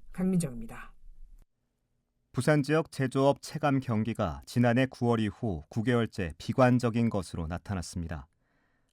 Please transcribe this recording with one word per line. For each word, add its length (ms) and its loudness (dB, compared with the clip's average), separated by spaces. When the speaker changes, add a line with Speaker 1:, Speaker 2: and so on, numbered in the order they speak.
Speaker 1:
강민정입니다. 840 -4
Speaker 2:
부산 320 2
지역 280 0
제조업 520 2
체감 360 0
경기가 680 -2
지난해 400 4
구월 320 0
이후 500 -4
구 140 -4
개월째 560 0
비관적인 720 2
것으로 340 -4
나타났습니다. 840 -8